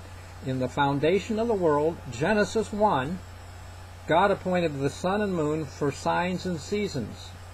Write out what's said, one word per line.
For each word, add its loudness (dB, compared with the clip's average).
In -2
the 0
foundation 2
of 0
the 4
world, 4
Genesis 2
one, 2
God 6
appointed 0
the 2
sun 0
and 0
moon 0
for -2
signs 0
and -4
seasons. -4